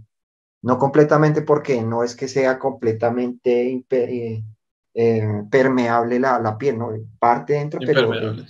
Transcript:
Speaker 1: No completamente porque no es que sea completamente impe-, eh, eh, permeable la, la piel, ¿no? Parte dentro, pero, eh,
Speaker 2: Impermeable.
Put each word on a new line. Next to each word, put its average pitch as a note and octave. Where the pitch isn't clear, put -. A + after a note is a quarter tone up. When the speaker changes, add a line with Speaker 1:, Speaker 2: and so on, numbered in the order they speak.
Speaker 1:
No B2
completamente D3+
porque C#3+
no A2+
es A#2+
que C3+
sea C3
completamente A#2+
impe-, B2+
eh, A2+
eh, A2
permeable B2
la, B2+
la A2
piel, B2+
¿no? A#2
Parte B2
dentro, D3
pero, B2
eh, A2
Speaker 2:
Impermeable. A#2